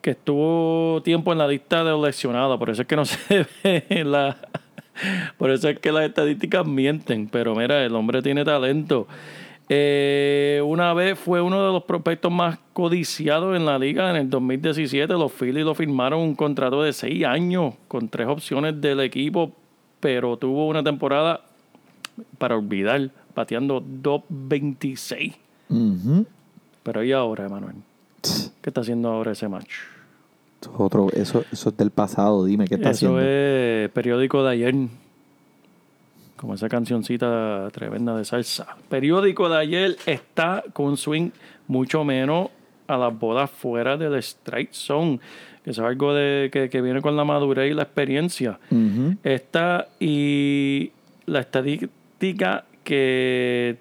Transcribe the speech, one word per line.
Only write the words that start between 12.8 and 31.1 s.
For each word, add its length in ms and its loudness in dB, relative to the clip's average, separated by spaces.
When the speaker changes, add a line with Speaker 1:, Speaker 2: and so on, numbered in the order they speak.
Speaker 1:
en 100 2
la 100 2
liga 320 0
en 80 0
el 140 0
dos 100 2
mil 220 0
diecisiete. 520 0
Los 180 0
Phillies 320 -2
lo 100 0
firmaron 460 0
un 160 0
contrato 440 0
de 120 2
seis 320 -4
años 500 0
con 200 -4
tres 200 -4
opciones 520 -2
del 200 0
equipo, 520 -2
pero 380 0
tuvo 320 0
una 140 0
temporada 580 0
para 180 0
olvidar, 540 0
bateando 500 -2
dos 440 -4
veintiséis. 1040 -6
Speaker 2:
Ujú. 560 2
Speaker 1:
Pero 180 -4
¿y 100 0
ahora, 340 -2
Emanuel? 280 -10
Speaker 2:
Tss. 300 -4
Speaker 1:
¿Qué 80 -6
está 100 -4
haciendo 300 -2
ahora 220 -2
ese 160 -6
macho? 340 -10
Speaker 2:
Otro, 360 4